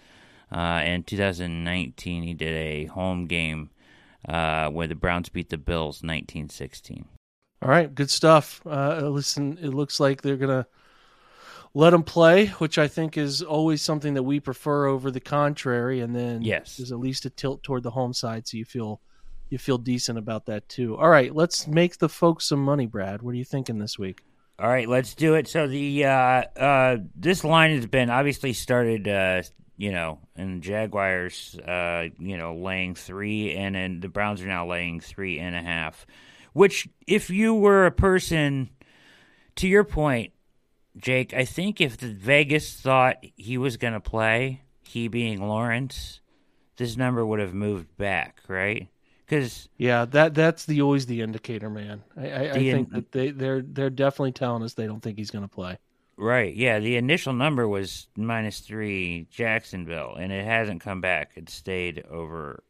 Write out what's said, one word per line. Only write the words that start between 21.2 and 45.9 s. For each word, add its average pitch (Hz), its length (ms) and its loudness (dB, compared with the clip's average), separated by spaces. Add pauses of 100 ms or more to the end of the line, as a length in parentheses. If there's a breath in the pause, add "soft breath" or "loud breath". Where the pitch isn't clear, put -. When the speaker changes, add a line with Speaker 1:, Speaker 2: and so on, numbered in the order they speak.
Speaker 2:
let's 160 320 0
make 170 300 4
the 156 120 2
folks 170 380 2
some 139 160 2
money, 139 220 2
Brad. 104 360 -6
What 123 100 -8
are 123 60 -4
you 127 80 -4
thinking 127 320 -4
this 107 220 -6
week? 95 220 -8 (360)
Speaker 1:
All 107 120 2
right, 123 180 2
let's 123 280 0
do 160 200 4
it. 151 140 2
So 156 180 0
the, 143 380 0
uh, 127 380 6 (140)
uh, 131 400 6 (180)
this 160 280 0
line 160 320 6
has 120 120 -2
been 123 220 2
obviously 135 440 0
started, 113 540 0
uh, 95 360 2 (340)
you 101 140 -4
know, 80 280 -4 (180)
and 90 260 -8
Jaguars, 95 960 -4
uh, 87 480 -4 (120)
you 92 180 -8
know, 82 180 -8
laying 92 400 -4
three, 104 580 -6
and, 98 220 -4
and 92 260 -4
the 95 60 -10
Browns 101 340 -4
are 92 60 -8
now 87 180 -4
laying 87 360 -6
three 92 380 -8
and 87 160 -6
a 85 60 -6
half, 82 440 -6 (480 soft breath)
which 185 340 4 (180)
if - 240 0
you 220 240 2
were 202 320 8
a 170 60 6
person, 156 800 2 (880 soft breath)
to 185 100 0
your 202 160 8
point, 143 480 0 (640)
Jake, 127 360 0
I 131 100 2
think 190 380 -2
if 120 160 0
the 127 100 -8
Vegas 139 720 2
thought 131 380 4 (180)
he 120 220 -8
was 123 180 0
gonna 113 240 -4
play, 113 640 0 (200)
he 117 280 -6
being 110 360 -4
Lawrence, 117 760 -4 (560)